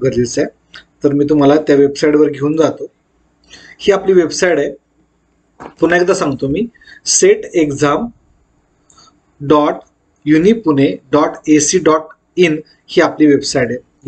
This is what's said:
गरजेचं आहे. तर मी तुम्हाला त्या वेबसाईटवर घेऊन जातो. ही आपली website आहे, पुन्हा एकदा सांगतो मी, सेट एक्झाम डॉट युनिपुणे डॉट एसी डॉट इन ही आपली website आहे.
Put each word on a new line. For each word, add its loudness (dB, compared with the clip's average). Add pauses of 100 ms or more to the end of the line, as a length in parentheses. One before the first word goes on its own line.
गरजेचं -2
आहे. -8 (380)
तर 0
मी 0
तुम्हाला 4
त्या 2
वेबसाईटवर 2
घेऊन -4
जातो. -2 (920)
ही 0
आपली 0
website 0
आहे, -4 (1080)
पुन्हा 2
एकदा 0
सांगतो -4
मी, -4 (400)
सेट 2
एक्झाम -2 (1300)
डॉट 2 (520)
युनिपुणे 2 (140)
डॉट -2
एसी 2
डॉट 0 (340)
इन 0 (280)
ही 0
आपली 0
website 0
आहे. -6 (300)